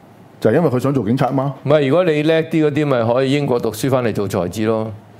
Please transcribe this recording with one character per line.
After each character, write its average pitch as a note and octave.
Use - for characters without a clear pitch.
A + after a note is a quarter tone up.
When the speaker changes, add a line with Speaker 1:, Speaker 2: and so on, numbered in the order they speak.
Speaker 1:
就 A2+
係 A2
因 F3
為 D3
佢 B2
想 C3+
做 B2+
警 A#2
察 C3
嘛。 C#3
Speaker 2:
唔 C3
係， D3
如 C#3+
果 F#3
你 D3+
叻 D#3+
啲 D#3+
嗰 D3
啲， D3+
咪 A#2+
可 C3+
以 C3
英 C#3+
國 A#2+
讀 A2
書 C3
返 B2+
嚟 G#2+
做 G2+
財 F2+
資 G#2+
咯。 A2